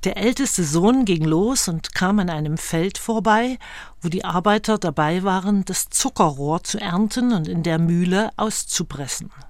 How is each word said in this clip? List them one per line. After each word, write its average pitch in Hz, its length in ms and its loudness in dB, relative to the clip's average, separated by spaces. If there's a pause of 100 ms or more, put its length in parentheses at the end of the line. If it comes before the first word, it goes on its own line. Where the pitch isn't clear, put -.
Der 196 120 -2
älteste 214 480 0
Sohn 196 420 4
ging 175 180 2
los 180 460 2
und 165 260 -6
kam 196 240 2
an 180 100 0
einem 151 300 -2
Feld 175 400 -2
vorbei, 226 580 2 (420)
wo 175 100 -4
die 180 140 -2
Arbeiter 208 540 2
dabei 165 460 0
waren, 190 420 2
das - 240 -6
Zuckerrohr 156 760 0
zu - 160 -6
ernten 214 540 0
und 160 140 0
in 165 160 -2
der 165 160 2
Mühle 180 580 2
auszupressen. - 920 -4 (180)